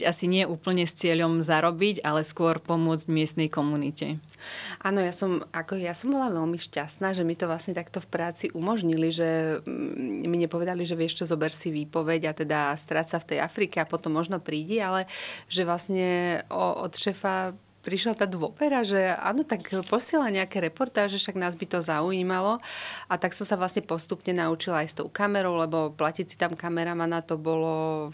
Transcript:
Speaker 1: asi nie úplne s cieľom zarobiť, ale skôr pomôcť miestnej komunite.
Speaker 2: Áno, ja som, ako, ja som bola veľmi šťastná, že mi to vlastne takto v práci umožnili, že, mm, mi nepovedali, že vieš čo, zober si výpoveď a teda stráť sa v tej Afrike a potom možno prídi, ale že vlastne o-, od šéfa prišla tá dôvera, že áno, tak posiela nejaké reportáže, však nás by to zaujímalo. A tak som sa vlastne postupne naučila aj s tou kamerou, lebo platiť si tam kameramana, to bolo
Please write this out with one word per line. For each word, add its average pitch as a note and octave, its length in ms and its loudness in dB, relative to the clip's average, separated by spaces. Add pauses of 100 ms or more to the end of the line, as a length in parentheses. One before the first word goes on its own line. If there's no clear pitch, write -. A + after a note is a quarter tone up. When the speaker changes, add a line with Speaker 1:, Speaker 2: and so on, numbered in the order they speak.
Speaker 1:
asi E3+ 160 2
nie F#3 240 4
úplne F3 400 2
s - 80 0
cieľom E3 480 4
zarobiť, E3+ 560 4
ale D3+ 240 2
skôr E3 320 2
pomôcť E3 560 0
miestnej D#3 400 2
komunite. D3 640 -2 (640)
Speaker 2:
Áno, G3 240 2
ja F3 80 0
som, F3+ 400 0
ako, E3 240 -6
ja F3 160 -4
som B3+ 240 0
bola C4 160 0
veľmi E3 240 0
šťastná, D#3+ 560 -4
že F3+ 160 0
mi E3+ 80 -2
to F3 80 -2
vlastne E3+ 320 -4
takto F3 240 -6
v - 80 -18
práci - 420 -4
umožnili, E3 640 2
že, D#3+ 480 0
mm, - 640 -4
mi E3+ 160 0
nepovedali, F3 420 0
že E3+ 140 -2
vieš E3 240 -2
čo, E3+ 80 -2
zober D#3 240 0
si - 160 -4
výpoveď D#3 560 0
a D#3 80 0
teda D3+ 260 0 (140)
stráť D#3 340 -2
sa E3+ 140 -2
v - 160 -4
tej - 20 0
Afrike E3+ 400 0
a D#3+ 80 2
potom E3 240 -4
možno E3+ 300 0
prídi, D#3+ 400 -2
ale F#3+ 240 0 (420)
že - 160 0
vlastne F3 840 2
o-, F#3 400 0
od E3 80 -6
šéfa F#3+ 560 0 (320)
prišla G3 320 0
tá G3+ 160 0
dôvera, A#3 560 0
že F#3+ 320 4
áno, B3 240 0
tak G3 240 -2 (240)
posiela B3+ 400 2
nejaké F#3+ 320 0
reportáže, G3+ 560 0
však G3 160 -2
nás F3 240 -2
by F#3 80 -4
to F3+ 160 0
zaujímalo. F#3 800 0 (480)
A F3+ 80 2
tak F3 160 0
som - 80 2
sa G3+ 160 2
vlastne F#3 240 0
postupne E3+ 480 -2
naučila E3 560 0
aj - 20 -4
s - 140 -4
tou - 80 -6
kamerou, G3 480 2
lebo D#3+ 320 0
platiť D#3+ 400 -2
si - 80 -6
tam E3+ 160 0
kameramana, E3+ 720 -2
to E3+ 80 0
bolo D#3+ 800 0